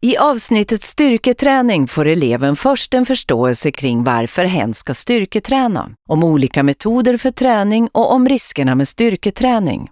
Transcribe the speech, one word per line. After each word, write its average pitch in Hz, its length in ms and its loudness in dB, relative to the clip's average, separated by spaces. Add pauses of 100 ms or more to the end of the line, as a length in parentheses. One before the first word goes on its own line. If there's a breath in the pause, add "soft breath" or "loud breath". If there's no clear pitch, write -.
I 247 160 2
avsnittet 226 640 0
Styrketräning 247 1040 2
får 156 180 -2
eleven 139 500 0
först - 380 -2
en 254 120 2
förståelse 127 680 -2
kring 120 320 -2
varför 120 420 0
hen 143 280 -2
ska - 200 -4
styrketräna, 226 960 -2 (200)
om 156 140 2
olika 143 400 2
metoder 233 540 0
för 262 140 -2
träning 220 600 0
och - 200 2
om 254 180 2
riskerna 143 460 0
med 135 120 2
styrketräning. 214 1040 -2